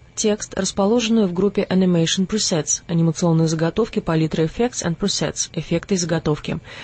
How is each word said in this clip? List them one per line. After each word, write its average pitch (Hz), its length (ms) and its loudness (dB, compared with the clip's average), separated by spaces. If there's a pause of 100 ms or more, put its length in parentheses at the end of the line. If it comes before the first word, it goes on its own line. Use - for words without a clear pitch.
(160)
Текст, - 420 -2
расположенную 214 720 2
в 175 40 -4
группе 196 300 0
«Animation 180 640 2
Presets» — - 640 -2
анимационные 165 580 2
заготовки, 165 540 0
палитра 160 420 0
Effects 233 420 -2
and 170 140 -4
Presets, - 540 -4
эффекты 165 420 -4
и 185 40 0
заготовки. 160 600 -2 (240)